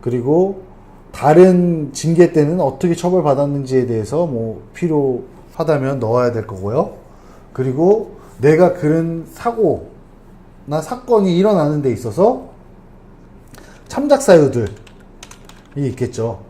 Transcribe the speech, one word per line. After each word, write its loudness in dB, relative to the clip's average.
그리고 -2
다른 4
징계 2
때는 0
어떻게 0
처벌받았는지에 0
대해서 -4
뭐 -8
필요하다면 -4
넣어야 0
될 -6
거고요. -4
그리고 -2
내가 4
그런 -4
사고나 -6
사건이 0
일어나는 2
데 0
있어서 -2
참작 0
사유들이 4
있겠죠. -4